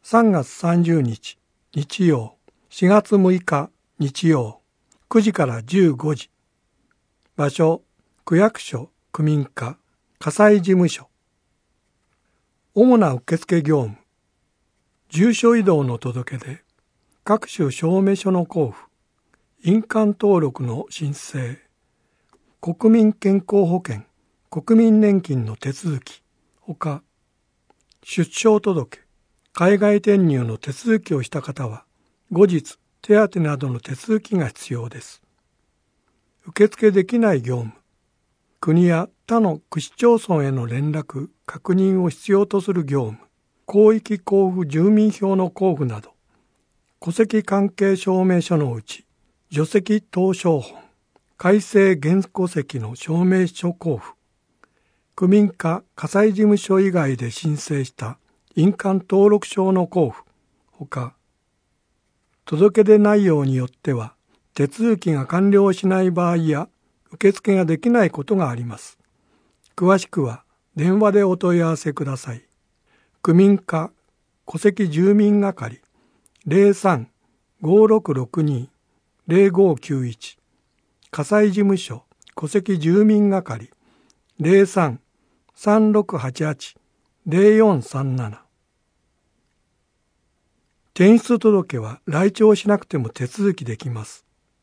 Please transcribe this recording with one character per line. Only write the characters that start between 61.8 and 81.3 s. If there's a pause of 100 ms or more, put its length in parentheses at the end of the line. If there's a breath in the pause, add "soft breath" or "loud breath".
届
け
出
内
容
に
よ
っ
て
は、 (380)
手
続
き
が
完
了
し
な
い
場
合
や、 (440)
受
付
が
で
き
な
い
こ
と
が
あ
り
ま
す。 (760)
詳
し
く
は、 (300)
電
話
で
お
問
い
合
わ
せ
く
だ
さ
い。 (760)
区
民
課 (540)
戸
籍
住
民
係、 (640)
零
三 (540)
五
六
六
二 (580)
零
五
九
一。 (760)
火
災